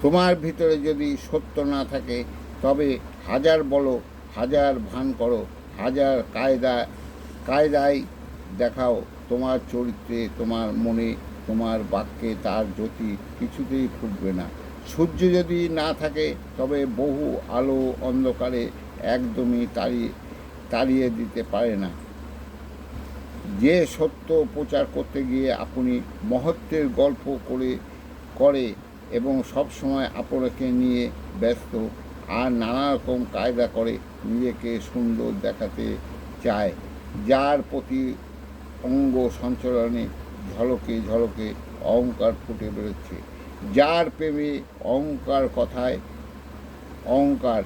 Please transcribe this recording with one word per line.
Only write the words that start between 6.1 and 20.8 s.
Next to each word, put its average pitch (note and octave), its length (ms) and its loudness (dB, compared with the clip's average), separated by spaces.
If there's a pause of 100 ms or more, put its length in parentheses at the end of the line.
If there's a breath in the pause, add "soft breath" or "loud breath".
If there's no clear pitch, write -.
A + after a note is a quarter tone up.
কায়দা, B2 540 2 (580)
কায়দায় C#3+ 560 4 (560)
দেখাও, A#2+ 440 2 (280)
তোমার B2+ 300 2 (120)
চরিত্রে, A#2 680 -2
তোমার A2+ 360 0
মনে, A2+ 420 2 (320)
তোমার A2+ 320 2 (120)
বাক্যে G#2+ 520 -2
তার A2 220 2 (100)
জ্যোতি G#2+ 420 -4 (220)
কিছুতেই C3 480 -2 (140)
ফুটবে G2 320 -2
না। F2+ 100 -2 (440)
সূর্য E3 320 0
যদি F3 500 4
না D#3 240 0
থাকে, D3+ 420 0 (220)
তবে C#3 280 2
বহু C3+ 640 0
আলো C3 520 2
অন্ধকারে B2+ 680 0 (300)
একদমই A#2+ 720 2
তাড়িয়ে, A#2 360 0 (600)
তাড়িয়ে C3 400 4